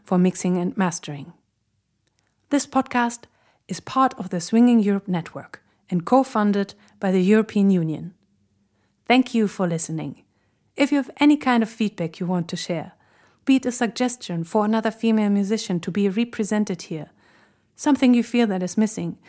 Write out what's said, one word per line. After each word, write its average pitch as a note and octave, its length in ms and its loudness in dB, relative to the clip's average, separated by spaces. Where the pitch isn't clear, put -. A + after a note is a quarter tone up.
for F#3 140 0
mixing F3+ 400 2
and F3+ 200 -4
mastering. E3 560 -6
This C#4+ 180 0
podcast B3 560 -2
is F3+ 120 -10
part C4 400 0
of F3+ 100 -10
the F3 100 -4
Swinging A#3 400 4
Europe G3+ 280 0
Network E3+ 540 -8
and E3+ 160 -2
co-funded G#3 680 2
by F#3+ 120 -2
the F#3 100 4
European G#3 480 4
Union. E3 440 -2
Thank B3+ 280 2
you A3 140 2
for F#3+ 200 -4
listening. D#3+ 560 -6
If C#4 160 0
you C#4+ 60 2
have C4+ 220 -4
any D4 180 6
kind B3 240 2
of A3 80 -2
feedback F3 500 -4
you F3+ 60 -4
want F3 220 -2
to - 80 -10
share, E3+ 380 -6
be C4+ 120 4
it C4 80 -4
a B3+ 60 -4
suggestion A#3 720 -4
for G#3 200 0
another A3 280 0
female G#3+ 380 0
musician G3+ 520 0
to F3+ 100 -8
be G3+ 160 0
represented G#3+ 760 -2
here, D#3 280 -12
something C4+ 380 2
you A#3 100 2
feel A#3 240 0
that F#3 160 -2
is F3+ 140 -6
missing, F#3+ 400 -2